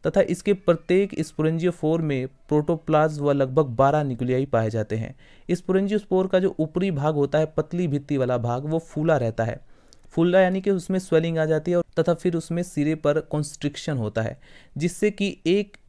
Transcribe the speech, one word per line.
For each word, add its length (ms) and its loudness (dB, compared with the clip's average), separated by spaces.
तथा 180 2
इसके 320 0
प्रत्येक 640 0
sporangiopore 800 -2
में 260 -2
प्रोटोप्लाज्म 960 0
व 80 2
लगभग 460 0
बारह 260 4
न्यूक्लियाई 440 -2
पाए 220 0
जाते 260 -2
हैं। 200 -6
sporangiopore 800 0
का 80 4
जो 200 0
ऊपरी 340 0
भाग 220 0
होता 240 2
है 180 0
पतली 300 -2
भित्ति 300 -2
वाला 220 0
भाग 260 -2
वो 160 -2
फूला 360 0
रहता 260 -2
है, 160 -4
फूला 340 2
यानी 200 2
कि 100 0
उसमें 280 -2
स्वेलिंग 380 0
आ 80 0
जाती 260 0
है 60 2
और 60 2
तथा 140 2
फिर 220 -2
उसमें 280 -4
सिरे 340 -2
पर 240 0
कॉन्स्ट्रिक्शन 760 -6
होता 240 -2
है 180 -4
जिससे 340 0
कि 240 -4
एक 300 0